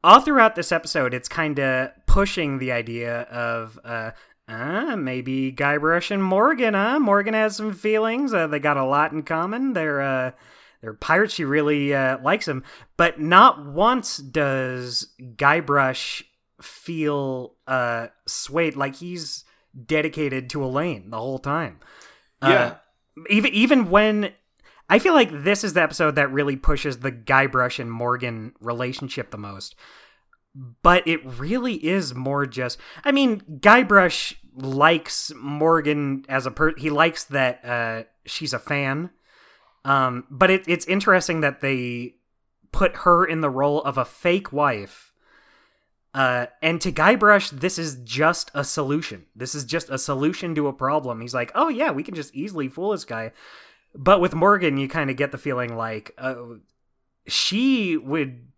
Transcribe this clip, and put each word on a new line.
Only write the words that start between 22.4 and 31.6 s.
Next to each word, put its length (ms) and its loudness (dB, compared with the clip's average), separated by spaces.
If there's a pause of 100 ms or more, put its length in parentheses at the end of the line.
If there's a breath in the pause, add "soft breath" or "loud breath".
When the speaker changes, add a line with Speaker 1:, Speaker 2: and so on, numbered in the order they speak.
Speaker 1:
Uh, 80 2
Speaker 2:
Yeah. 260 4 (540)
Speaker 1:
even, 240 4
even 360 4
when, 440 4 (560 soft breath)
I 100 6
feel 140 4
like 300 4
this 200 2
is 100 -4
the 80 4
episode 340 2
that 160 2
really 260 0
pushes 420 2
the 140 -4
Guybrush 680 0
and 120 -8
Morgan 680 -4
relationship 720 -8
the 60 -12
most. 380 -14 (1080 soft breath)
But 240 6
it 180 -4
really 580 -4